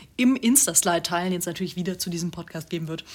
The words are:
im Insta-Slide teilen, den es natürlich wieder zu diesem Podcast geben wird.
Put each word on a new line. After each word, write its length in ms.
im 200
Insta-Slide 640
teilen, 300
den 80
es 60
natürlich 280
wieder 240
zu 120
diesem 200
Podcast 400
geben 160
wird. 180